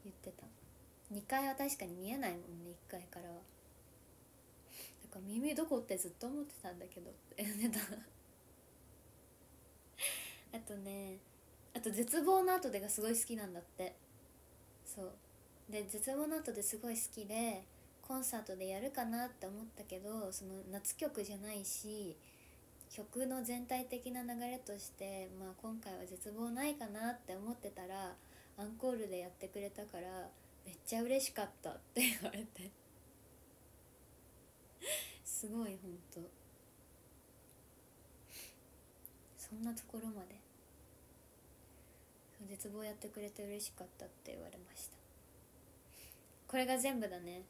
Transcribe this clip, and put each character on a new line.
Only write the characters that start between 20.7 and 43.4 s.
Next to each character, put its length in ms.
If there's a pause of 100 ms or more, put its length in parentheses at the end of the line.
夏 260
曲 260
じ 100
ゃ 40
な 160
い 120
し、 500 (760)
曲 380
の 160
全 220
体 200
的 260
な 120
流 160
れ 200
と 200
し 140
て、 360 (100)
ま 100
あ、 120
今 160
回 200
は 80
絶 260
望 180
な 180
い 80
か 120
な 240
っ 80
て 160
思 160
っ 40
て 140
た 160
ら、 300 (420)
ア 60
ン 140
コ 140
ー 60
ル 100
で 120
や 80
っ 40
て 180
く 100
れ 100
た 160
か 140
ら、 300 (360)
「め 60
っ 40 (100)
ち 120
ゃ 60
嬉 240
し 40
か 120
っ 60 (120)
た」 100
っ 80 (140)
て 80
言 220
わ 80
れ 120
て。 280 (2500)
す 260
ご 180
い、 140
ほ 60
ん 40 (200)
と。 160 (3000)
そ 180
ん 60
な 120
と 180
こ 80
ろ 80
ま 180
で。 100 (2000)
「絶 220
望 140
や 100
っ 20
て 140
く 100
れ 100
て 140